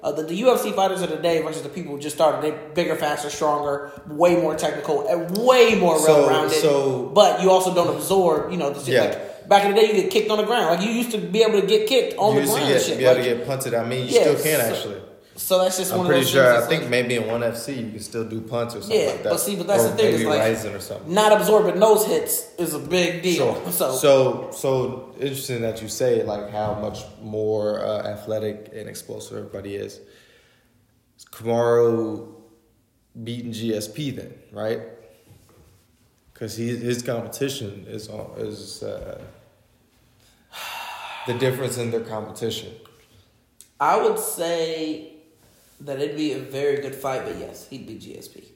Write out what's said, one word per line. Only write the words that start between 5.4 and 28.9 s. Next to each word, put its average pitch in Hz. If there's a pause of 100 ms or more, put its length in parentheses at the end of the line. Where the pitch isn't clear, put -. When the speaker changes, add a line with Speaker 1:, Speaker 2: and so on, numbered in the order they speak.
Speaker 1:
more 170
Speaker 2:
So, 151
Speaker 1:
well-rounded. 151
Speaker 2:
so 139 (100)
Speaker 1:
But 185
you 185
also 185
don't 165
absorb, 170
you 185
know, 143
the -
shit. 131
Speaker 2:
Yeah. 117
Speaker 1:
Like, -
back 202
in 202
the 220
day, 220
you 202
get -
kicked 208
on 214
the 208
ground. 190
Like, 175
you 233
used 240
to 208
be 180
able 208
to 175
get 214
kicked -
on 160
Speaker 2:
You 143
Speaker 1:
the 143
Speaker 2:
used 139
to 139
Speaker 1:
ground 143
Speaker 2:
get, 131
Speaker 1:
and -
shit. -
Speaker 2:
be 127
able 127
Speaker 1:
Like, -
Speaker 2:
to 117
get 117
punted. 127
I 113
mean, 127
you -
Speaker 1:
yeah, 226
Speaker 2:
still 147
can, 151
Speaker 1:
so, 120 (100)
Speaker 2:
actually. - (340)
Speaker 1:
so -
that's 185
just 185
Speaker 2:
I'm 175
Speaker 1:
one 180
of -
Speaker 2:
pretty 175
Speaker 1:
those -
Speaker 2:
sure, 135
Speaker 1:
things 123
Speaker 2:
I -
Speaker 1:
that's 117
Speaker 2:
think 160
Speaker 1:
like 127
Speaker 2:
maybe 123
in 110
one 117
F 113
C -
you 113
can 107
still 113
do 110
punts 117
or 104
something 208
Speaker 1:
Yeah, -
Speaker 2:
like -
that. -
Speaker 1:
but -
see, 202
but 170
that's 196
Speaker 2:
Or -
Speaker 1:
the -
thing, 214
Speaker 2:
maybe 165
Speaker 1:
is, 147
like, -
Speaker 2:
Ryzen 110
or 98
something. 110
Speaker 1:
not 214
absorbing 180
those 214
hits - (100)
is 165
a 147
big 170
deal. 147
Speaker 2:
Sure. 139
Speaker 1:
So 147
Speaker 2:
So, 131
so 131
interesting 131
that 110
you 110
say, 120
like, 104
how 107
much 104 (220)
more, 107
uh, 104
athletic 107
and 107
explosive 107